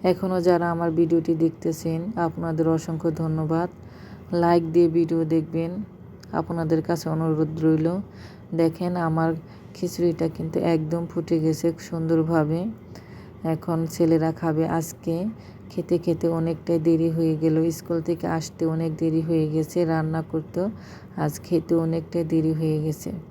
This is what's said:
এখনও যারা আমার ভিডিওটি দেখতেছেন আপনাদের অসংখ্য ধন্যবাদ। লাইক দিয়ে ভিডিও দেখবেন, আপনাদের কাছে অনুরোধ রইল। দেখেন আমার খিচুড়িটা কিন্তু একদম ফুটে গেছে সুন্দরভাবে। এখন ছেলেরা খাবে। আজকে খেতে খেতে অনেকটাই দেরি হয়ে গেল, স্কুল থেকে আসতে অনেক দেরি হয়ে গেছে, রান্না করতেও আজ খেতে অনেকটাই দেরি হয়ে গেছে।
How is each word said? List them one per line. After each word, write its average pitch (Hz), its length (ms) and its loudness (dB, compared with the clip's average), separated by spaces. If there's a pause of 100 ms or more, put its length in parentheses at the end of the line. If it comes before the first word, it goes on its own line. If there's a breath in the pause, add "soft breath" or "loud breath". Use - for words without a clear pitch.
এখনও 185 380 2
যারা 175 300 4
আমার 170 200 0
ভিডিওটি 165 440 2
দেখতেছেন 165 640 -2 (160)
আপনাদের 165 520 0
অসংখ্য 160 480 0
ধন্যবাদ। 160 540 0 (640 loud breath)
লাইক 170 380 6
দিয়ে 170 160 8
ভিডিও 165 380 2
দেখবেন, 165 460 0 (600)
আপনাদের 160 500 0
কাছে 165 280 -2
অনুরোধ 160 500 0
রইল। 156 280 4 (680 loud breath)
দেখেন 165 440 2
আমার 160 320 2 (440 loud breath)
খিচুড়িটা 170 540 0
কিন্তু 160 380 -4
একদম 165 400 2
ফুটে 170 340 -2
গেছে 156 280 2 (120)
সুন্দরভাবে। 160 800 2 (840 loud breath)
এখন 160 340 -2 (100)
ছেলেরা 160 440 4
খাবে। 160 360 0
আজকে 165 480 -2 (540 loud breath)
খেতে 175 280 -2
খেতে 165 320 0
অনেকটাই 165 500 0
দেরি 165 300 4
হয়ে 160 260 2
গেল, 156 200 2 (160)
স্কুল 165 300 -4
থেকে 170 260 -2
আসতে 165 380 -4
অনেক 160 300 0
দেরি 160 260 0
হয়ে 160 260 2
গেছে, 156 380 -2
রান্না 160 360 0
করতেও 160 460 -4 (500 loud breath)
আজ 151 160 0 (100)
খেতে 165 320 0
অনেকটাই 165 480 -2
দেরি 160 300 2
হয়ে 156 280 0
গেছে। 156 280 -4 (220)